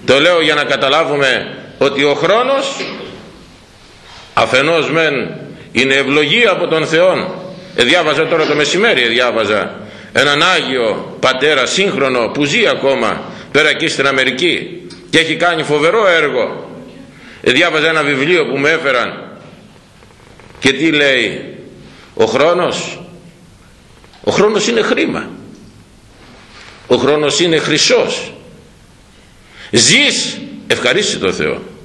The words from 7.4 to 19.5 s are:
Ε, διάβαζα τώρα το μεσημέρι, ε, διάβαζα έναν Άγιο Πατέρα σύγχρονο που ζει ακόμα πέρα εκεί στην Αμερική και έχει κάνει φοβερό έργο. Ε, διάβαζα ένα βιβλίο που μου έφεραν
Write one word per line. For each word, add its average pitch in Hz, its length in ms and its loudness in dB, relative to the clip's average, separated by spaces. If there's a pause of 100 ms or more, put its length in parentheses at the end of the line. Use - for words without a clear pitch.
Ε, 123 80 2
διάβαζα 151 420 2
τώρα 156 200 0
το 147 80 0
μεσημέρι, 156 480 2
ε, 120 40 2
διάβαζα 110 680 0 (380)
έναν 143 300 2
Άγιο 127 800 0
Πατέρα 131 460 2
σύγχρονο 131 640 0
που 143 160 -2
ζει 175 220 2
ακόμα 123 560 0 (300)
πέρα 151 160 4
εκεί 156 200 0
στην 139 180 -2
Αμερική 131 800 -2 (240)
και 160 80 4
έχει 160 180 0
κάνει 165 260 0
φοβερό 156 440 2
έργο. 139 640 0 (720)
Ε, - 100 2
διάβαζα 156 360 2
ένα 160 140 2
βιβλίο 143 440 0
που 127 100 -4
μου 139 100 0
έφεραν 131 720 -2 (1200)